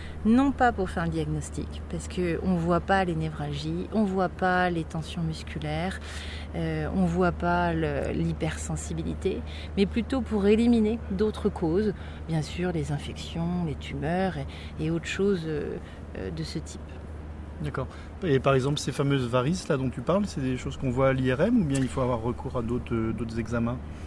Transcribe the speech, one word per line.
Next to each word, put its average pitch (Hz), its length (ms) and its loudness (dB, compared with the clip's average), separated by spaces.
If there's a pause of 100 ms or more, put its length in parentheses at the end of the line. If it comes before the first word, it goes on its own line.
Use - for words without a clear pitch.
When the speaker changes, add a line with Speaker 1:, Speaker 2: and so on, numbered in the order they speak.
(260)
Speaker 1:
non 254 260 8
pas 247 180 4
pour 190 200 0
faire 170 140 -2
le 170 60 0
diagnostic, 156 800 -4
parce 170 160 -6
que 175 360 0
on 185 120 2
voit 170 260 4
pas 196 240 4
les 175 100 0
névralgies, 156 800 -4
on 214 120 2
voit 190 240 2
pas 180 400 2
les 165 160 0
tensions 160 380 -6
musculaires, 160 760 -4 (560)
euh, 160 400 -2
on 185 120 4
voit 175 260 2
pas 175 400 2
le, 151 400 0
l'hypersensibilité, 165 1300 -2 (380)
mais 196 80 6
plutôt 240 340 0
pour 208 260 2
éliminer 226 520 6 (140)
d'autres 208 360 0
causes, 185 460 2 (340)
bien 160 140 0
sûr 180 300 -2
les 151 200 -2
infections, 170 720 -4
les 147 100 -2
tumeurs 160 640 -2
et, - 480 -6
et 156 60 0
autres 165 160 -2
choses, 190 400 2
euh, - 320 -4 (400)
euh, 95 120 -6
de - 120 -6
ce - 160 -6
type. - 240 -10 (800)
Speaker 2:
D'accord. 139 240 -4 (360)
Et 143 160 6
par 135 140 4
exemple, 135 260 4
ces - 140 -4
fameuses 139 340 2
varices 127 420 2
là 147 100 2
dont 131 100 0
tu 123 140 -4
parles, 196 240 2
c'est 147 160 -4
des 127 160 0
choses - 180 -6
qu'on 135 140 0
voit 135 180 4
à 135 60 6
l'I 131 180 4
R 123 80 2
M 226 220 6
ou - 20 2
bien 135 160 2
il 127 80 2
faut 131 140 0
avoir 120 180 2
recours 123 380 -2
à 120 40 0
d'autres, 120 320 -2
euh, 113 200 0
d'autres 113 260 -4
examens ? 117 380 -2 (280)